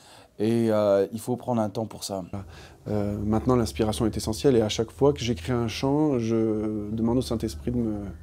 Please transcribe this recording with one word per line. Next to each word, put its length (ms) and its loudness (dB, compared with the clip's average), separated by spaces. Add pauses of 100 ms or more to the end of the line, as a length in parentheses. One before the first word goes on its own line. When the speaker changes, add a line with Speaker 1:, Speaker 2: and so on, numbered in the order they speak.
(400)
Speaker 1:
Et, 300 2
euh, 440 4
il 60 -6
faut 160 -4
prendre 240 -2
un 100 0
temps 180 -6
pour 160 -14
ça. 200 -6 (640)
Speaker 2:
Euh, 300 -2
maintenant, 380 2
l'inspiration 500 0
est 100 0
essentielle. 400 2
Et 60 6
à 80 2
chaque 220 -2
fois 200 4
que 80 -2
j'écris 320 -2
un 160 0
chant, 520 0
je 720 0
demande 260 2
au 60 2
Saint-Esprit 480 -4
de 60 -2
me, 260 -2 (200)